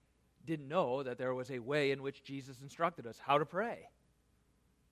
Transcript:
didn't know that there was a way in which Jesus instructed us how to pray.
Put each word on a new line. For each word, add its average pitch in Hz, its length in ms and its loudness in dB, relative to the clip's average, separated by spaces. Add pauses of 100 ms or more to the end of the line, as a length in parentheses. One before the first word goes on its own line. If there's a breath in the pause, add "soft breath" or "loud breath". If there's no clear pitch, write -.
(460)
didn't 151 220 -4
know 143 340 2
that 123 160 -6
there 127 160 -2
was 127 160 -6
a 131 80 -4
way 139 320 2
in 131 140 0
which 139 200 -6
Jesus 135 380 -12
instructed 139 460 -2
us 110 100 -12
how 143 220 6
to 156 60 2
pray. 202 440 -4 (1040)